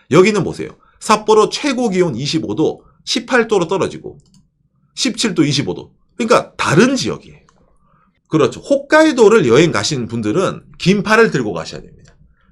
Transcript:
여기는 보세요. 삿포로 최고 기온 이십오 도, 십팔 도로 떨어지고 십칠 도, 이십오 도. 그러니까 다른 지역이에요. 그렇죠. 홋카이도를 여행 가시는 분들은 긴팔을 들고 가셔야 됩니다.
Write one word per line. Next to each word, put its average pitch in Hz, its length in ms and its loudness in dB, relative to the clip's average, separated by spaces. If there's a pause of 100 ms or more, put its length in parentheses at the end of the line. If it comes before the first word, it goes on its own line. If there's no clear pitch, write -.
(120)
여기는 190 320 4
보세요. - 260 -8 (320)
삿포로 214 480 2
최고 247 400 -4
기온 175 260 0
이십오 113 400 -6
도, - 300 -2 (180)
십팔 240 460 -2
도로 180 180 0
떨어지고 120 520 -6 (760)
십칠 214 400 -4
도, 160 80 2
이십오 127 300 -2
도. - 180 -14 (240)
그러니까 226 400 -2
다른 240 400 2
지역이에요. - 440 -8 (880)
그렇죠. 147 320 0
홋카이도를 269 840 4
여행 139 240 4
가시는 113 360 -4
분들은 107 560 -4 (160)
긴팔을 208 500 2
들고 113 240 -4
가셔야 80 280 -10
됩니다. - 340 -20 (360)